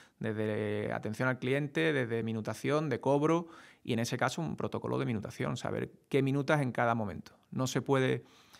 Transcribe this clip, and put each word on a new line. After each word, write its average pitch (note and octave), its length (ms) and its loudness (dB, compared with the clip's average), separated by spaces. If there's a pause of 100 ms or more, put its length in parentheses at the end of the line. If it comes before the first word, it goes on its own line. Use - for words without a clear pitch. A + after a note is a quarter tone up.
(180)
desde G#2+ 720 -2
atención A2 360 -2
al B2+ 100 0
cliente, D3 540 0
desde A#2 300 0
minutación, A2+ 680 -2
de B2 120 0
cobro, D#3 480 4 (340)
y - 100 -2
en A2+ 60 2
ese A#2 180 0
caso A#2+ 240 0
un D#3 160 -4
protocolo A2+ 420 -2
de C3+ 60 0
minutación, B2 520 -4
saber G#2 340 -4 (180)
qué C#3 140 4
minutas C#3+ 400 2
en B2 100 0
cada A#2 220 2
momento. G#2 380 -4 (180)
No C3 160 0
se B2+ 160 0
puede, C3 420 2 (360)